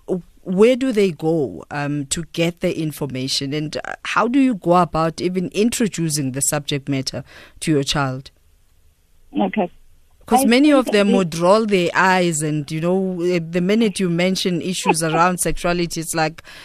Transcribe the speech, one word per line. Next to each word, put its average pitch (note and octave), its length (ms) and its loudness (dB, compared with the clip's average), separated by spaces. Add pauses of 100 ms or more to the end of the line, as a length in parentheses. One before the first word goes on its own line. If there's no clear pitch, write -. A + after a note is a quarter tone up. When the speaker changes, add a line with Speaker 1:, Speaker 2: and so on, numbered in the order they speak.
Speaker 1:
w-, F3+ 160 -4 (220)
where G#3+ 320 4
do C4 160 -2
they G3+ 180 2
go, D3 600 -2
um, C#3+ 360 -4
to E3 260 -6
get E3+ 280 -2
the F3 200 -2
information, C#3 720 -4
and, D3+ 320 -4
uh, - 100 -10 (100)
how - 240 0
do B3+ 100 2
you B3+ 160 4
go F3 220 0
about E3 440 0
even F3+ 280 -2
introducing E3 840 -2
the C3+ 100 -4
subject C#3+ 460 -4
matter C3+ 360 -4 (360)
to D#3+ 120 0
your C#3+ 120 2
child? C3+ 460 -4 (1080)
Speaker 2:
Okay. G3 320 0 (540)
Speaker 1:
'Cause B3+ 200 4
Speaker 2:
I - 20 2
Speaker 1:
many C4+ 240 6
Speaker 2:
think C4 160 4
Speaker 1:
of C#4+ 60 -6
them G3+ 180 4
Speaker 2:
the F#3+ 60 4
Speaker 1:
would E3 200 0
roll G3 300 4
their F#3 300 2
eyes F3 460 2
and, D3+ 280 -4
you D#3 100 -6
know, F#3 420 -2
eh, F3+ 200 0
the E3 180 -4
minute G#3 380 2
you F#3 100 0
mention F3 540 0
issues F3 400 -2
Speaker 2:
<laughs> D#3+ 80 0
Speaker 1:
around E3+ 280 2
sexuality, E3+ 600 -2
it's D#3+ 140 -8
like, D#3+ 300 -2 (200)